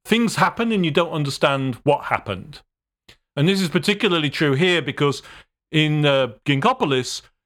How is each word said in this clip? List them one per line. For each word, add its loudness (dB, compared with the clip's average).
things 0
happen 0
and 0
you 0
don't 0
understand -2
what 0
happened. -6
And 2
this 2
is -2
particularly 0
true 0
here 2
because -2
in, 2
uh, 2
Ginkopolis, 0